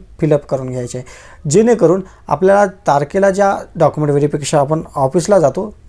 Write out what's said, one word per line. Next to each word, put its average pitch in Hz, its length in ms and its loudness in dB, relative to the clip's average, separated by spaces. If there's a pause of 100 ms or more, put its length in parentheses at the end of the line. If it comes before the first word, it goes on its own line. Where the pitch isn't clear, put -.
(220)
फिलअप 151 240 0
करून 131 240 -6
घ्यायची 123 280 -8
आहे, 123 80 -12 (440)
जेणेकरून 190 520 4 (260)
आपल्याला 196 380 2
तारखेला 190 640 -2
ज्या 196 280 0 (180)
डॉक्युमेंट 151 360 0
व्हेरिफिकेशन 147 460 -2
आपण 147 240 0 (140)
ऑफिसला 165 440 2
जातो, 185 360 -2 (140)